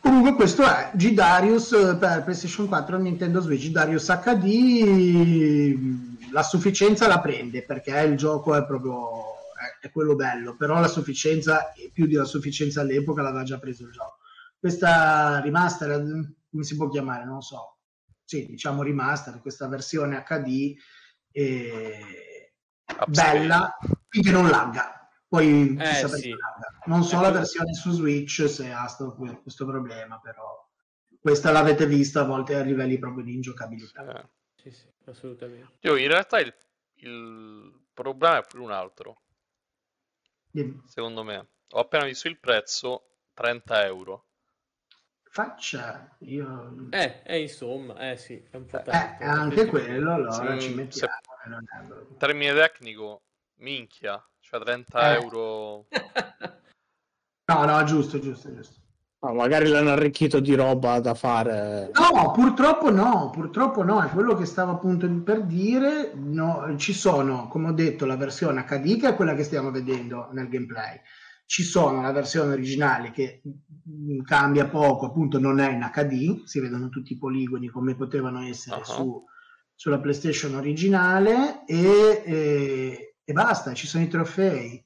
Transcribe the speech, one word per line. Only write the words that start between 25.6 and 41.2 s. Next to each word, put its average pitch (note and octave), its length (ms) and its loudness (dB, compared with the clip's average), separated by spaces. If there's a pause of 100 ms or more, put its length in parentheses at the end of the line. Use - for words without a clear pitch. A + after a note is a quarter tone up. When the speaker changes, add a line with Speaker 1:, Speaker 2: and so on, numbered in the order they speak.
Speaker 3:
Eh, D3+ 40 -4
Speaker 1:
chissà D3 260 0
perché C#3+ 140 -6
Speaker 3:
sì. B2 80 -10
Speaker 1:
lagga. - 380 -12 (180)
Non E3+ 180 2
so F3 140 0
Speaker 3:
È F3+ 40 4
Speaker 1:
la G3 60 6
Speaker 3:
più F#3 100 2
Speaker 1:
versione E3 360 -4
su F3+ 180 -4
Switch D3 560 0
se B2+ 240 -6
ha B2 160 -8
sto, B2+ 260 -12 (280)
questo - 220 -14
problema, A2+ 540 -10
però - 500 -20 (520)
questa D3+ 320 2
l'avete D3+ 340 4
vista C#3+ 340 2
a C#3 40 2
volte C3+ 320 -4
a C#3 60 -2
livelli C3 360 -2
proprio B2 260 -10
di B2 100 -12
ingiocabilità. A#2+ 880 -14
Speaker 2:
Eh. - 80 -20 (280)
Speaker 3:
Sì, - 160 -20
sì, - 140 -20 (200)
assolutamente. B2 600 -20 (120)
Speaker 2:
Io D3+ 160 2
in C3+ 120 0
realtà F#3+ 320 2
il, B2 120 -4 (440)
il A2+ 760 -18 (220)
problema C3+ 460 0
è G2+ 60 -14
più - 160 -20
un A2+ 100 -10
altro. F#2+ 480 -12 (1300)
Speaker 1:
Dimmi. C3+ 340 -8
Speaker 2:
Secondo A2+ 360 -12